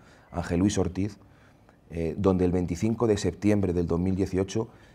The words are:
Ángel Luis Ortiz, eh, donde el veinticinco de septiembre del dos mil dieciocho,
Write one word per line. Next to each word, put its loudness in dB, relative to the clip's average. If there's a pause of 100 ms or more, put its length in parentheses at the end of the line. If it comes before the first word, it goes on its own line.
(320)
Ángel -2
Luis 2
Ortiz, -4 (720)
eh, -4
donde 4
el 2
veinticinco 0
de 4
septiembre 0
del 0
dos 0
mil 0
dieciocho, -2 (280)